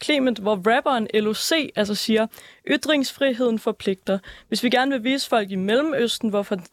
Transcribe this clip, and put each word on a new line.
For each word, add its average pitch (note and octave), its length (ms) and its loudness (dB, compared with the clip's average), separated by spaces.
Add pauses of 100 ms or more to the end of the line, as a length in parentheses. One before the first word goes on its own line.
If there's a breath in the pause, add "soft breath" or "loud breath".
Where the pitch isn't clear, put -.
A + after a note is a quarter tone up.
Clement, C4 360 0
hvor G3+ 280 -2
rapperen B3 480 0
L G#3+ 120 0
O G#3+ 80 -2
C D#4+ 420 -2
altså G#3 180 -2
siger, A3 320 4 (420 loud breath)
"Ytringsfriheden C4 920 2
forpligter. G3 600 -2 (300 loud breath)
Hvis A3 140 -4
vi A#3+ 80 2
gerne B3+ 240 2
vil B3+ 180 -2
vise C4+ 160 -4
folk G#3 220 0
i G3 60 -4
Mellemøsten, A#3 720 0
hvor G3+ 140 0
fan-, G3 300 -6